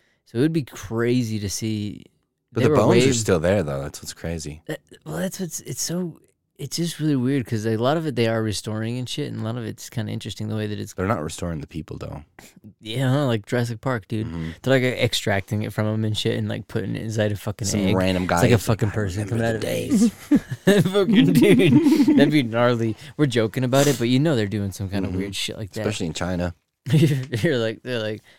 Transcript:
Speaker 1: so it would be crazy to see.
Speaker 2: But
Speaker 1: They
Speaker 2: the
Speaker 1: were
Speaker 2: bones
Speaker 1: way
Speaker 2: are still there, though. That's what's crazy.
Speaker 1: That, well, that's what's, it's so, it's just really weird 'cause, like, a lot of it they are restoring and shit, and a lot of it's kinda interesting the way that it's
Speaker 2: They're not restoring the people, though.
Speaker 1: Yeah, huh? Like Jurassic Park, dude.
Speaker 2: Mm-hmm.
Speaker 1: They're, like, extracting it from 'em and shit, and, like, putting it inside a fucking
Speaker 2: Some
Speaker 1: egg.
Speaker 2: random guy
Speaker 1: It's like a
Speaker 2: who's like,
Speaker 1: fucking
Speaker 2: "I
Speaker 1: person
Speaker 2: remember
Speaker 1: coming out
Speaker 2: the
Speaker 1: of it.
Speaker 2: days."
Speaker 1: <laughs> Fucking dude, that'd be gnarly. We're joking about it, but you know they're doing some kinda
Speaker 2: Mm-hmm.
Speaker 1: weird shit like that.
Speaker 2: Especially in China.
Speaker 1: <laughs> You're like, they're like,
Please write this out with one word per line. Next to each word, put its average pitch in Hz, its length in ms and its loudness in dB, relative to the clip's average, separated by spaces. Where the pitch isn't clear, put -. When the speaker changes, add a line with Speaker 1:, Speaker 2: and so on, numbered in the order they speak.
Speaker 1:
so - 120 -10
it 117 40 2
would 160 120 2
be 165 100 -2
crazy 117 760 -2
to 101 100 -6
see. 104 540 -6
Speaker 2:
But - 100 -2
Speaker 1:
They - 40 2
Speaker 2:
the 147 60 6
Speaker 1:
were 151 60 4
Speaker 2:
bones 110 120 6
Speaker 1:
way 135 60 6
Speaker 2:
are 131 40 4
still 107 260 2
there, 87 240 2
though. 69 180 -4
That's 73 200 -10
what's - 120 -14
crazy. 80 540 -10
Speaker 1:
That, 156 120 -10
well, 151 120 -10
that's 185 220 -6
what's, 175 220 -8
it's - 200 -10
so, 175 380 -6
it's 143 200 -10
just 170 220 -4
really 151 180 2
weird 131 280 0
'cause, 107 200 -4
like, 110 120 0
a 113 60 0
lot 143 140 4
of 160 100 -4
it 131 80 -4
they 117 120 2
are 113 140 0
restoring 110 560 -4
and 123 100 -6
shit, 139 240 -6
and 110 100 -8
a - 20 -6
lot 113 140 -4
of 117 80 -8
it's 110 240 -12
kinda 107 240 -6
interesting 107 340 -8
the 107 80 -4
way 110 100 -4
that 104 140 -6
it's 104 140 -12
Speaker 2:
They're 92 160 -2
not 90 120 -2
restoring 82 380 -6
the 73 80 -12
people, 76 300 -10
though. 73 260 -12
Speaker 1:
Yeah, 123 320 -2
huh? 143 160 2
Like 113 180 -2
Jurassic 117 360 -4
Park, 123 260 -4
dude. 107 200 -4
Speaker 2:
Mm-hmm. 82 240 -6
Speaker 1:
They're, 127 180 0
like, 123 40 -2
extracting 107 800 -2
it 107 100 -8
from 107 140 -2
'em 110 180 -2
and 107 120 -2
shit, 113 220 -2
and, 107 80 -4
like, 107 220 -8
putting 113 260 -6
it - 80 -8
inside 107 300 -2
a - 20 -6
fucking 101 320 -8
Speaker 2:
Some 104 140 0
Speaker 1:
egg. 95 160 2
Speaker 2:
random 92 300 0
guy 85 100 2
Speaker 1:
It's 85 60 2
like 117 80 6
a 120 40 6
Speaker 2:
who's - 140 0
like, 113 100 2
Speaker 1:
fucking 107 100 0
Speaker 2:
"I 95 40 -6
Speaker 1:
person 104 320 -4
Speaker 2:
remember 113 180 -2
Speaker 1:
coming 113 120 0
out 107 60 -6
Speaker 2:
the - 60 -4
Speaker 1:
of 120 60 -2
it. 202 960 0
Speaker 2:
days." 202 140 6
Speaker 1:
<laughs> 185 100 -2
Fucking 202 400 6
dude, 285 840 6
that'd 147 140 6
be 151 120 4
gnarly. 113 520 2
We're 147 80 2
joking 120 400 0
about 139 220 4
it, 131 120 0
but 117 80 0
you 127 120 4
know 151 180 2
they're 104 100 0
doing 98 240 -2
some 95 180 -6
kinda 95 200 -4
Speaker 2:
Mm-hmm. 92 80 -4
Speaker 1:
weird 98 180 -6
shit - 220 -6
like 101 160 -10
that. 110 80 -6
Speaker 2:
Especially 104 260 -2
in 78 60 -6
China. 87 420 -4
Speaker 1:
<laughs> - 20 -4
You're 135 680 2
like, 113 260 -4
they're 123 180 -4
like, 107 200 -6